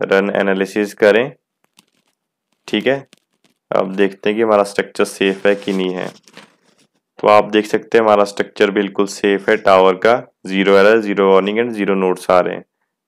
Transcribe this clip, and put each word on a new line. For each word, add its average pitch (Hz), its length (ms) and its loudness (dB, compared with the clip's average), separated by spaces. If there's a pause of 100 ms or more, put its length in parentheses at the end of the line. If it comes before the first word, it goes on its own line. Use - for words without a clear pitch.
रन 98 300 0
एनालिसिस 98 600 -2
करें। 110 380 2 (1400)
ठीक 107 200 -4
है, 135 100 0 (760)
अब 98 240 -2
देखते 98 340 -2
हैं 104 80 -4
कि 117 60 -2
हमारा 104 200 2
स्ट्रक्चर - 420 -4
सेफ 95 420 -4
है 101 80 2
कि 101 180 -6
नहीं 92 200 -4
है। 92 140 -8 (1120)
तो - 80 -2
आप 104 240 4
देख 107 140 2
सकते - 320 -2
हैं 113 60 4
हमारा 104 220 2
स्ट्रक्चर 101 460 -2
बिल्कुल 101 360 -4
सेफ 98 420 -2
है, 110 80 2
टावर 95 380 4
का 117 260 0 (260)
ज़ीरो 98 300 2
एरर, 107 220 4
ज़ीरो 98 320 0
वार्निंग 98 280 0
and 120 120 -4
ज़ीरो 101 240 -4
नोड्स 92 360 -4
आ 90 80 4
रहे 90 160 -2
हैं। 92 100 -16 (420)